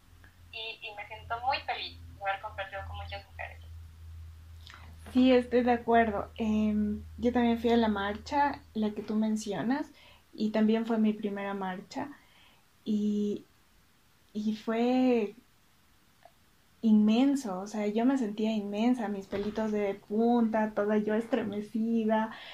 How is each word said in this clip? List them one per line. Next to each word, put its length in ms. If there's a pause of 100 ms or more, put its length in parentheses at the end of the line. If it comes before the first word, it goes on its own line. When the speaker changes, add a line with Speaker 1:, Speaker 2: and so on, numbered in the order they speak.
(520)
Speaker 1:
y, 260 (100)
y 60
me 120
siento 340
muy 200
feliz 380 (200)
de 100
haber 140
compartido 460
con 80
muchas 300
mujeres. 320 (1500)
Speaker 2:
Sí, 200
estoy 300
de 100
acuerdo. 640
Em, 680 (140)
yo 140
también 260
fui 120
a 60
la 120
marcha, 720 (140)
la 160
que 120
tú 140
mencionas, 680 (460)
y 180
también 360
fue 120
mi 140
primera 420
marcha, 560 (760)
y, 600 (840)
y 240
fue 800 (1500)
inmenso, 800
o 60
sea, 220
yo 180
me 100
sentía 360
inmensa, 560
mis 180
pelitos 440
de 240 (140)
punta, 640
toda 240
yo 180
estremecida, 1160 (240)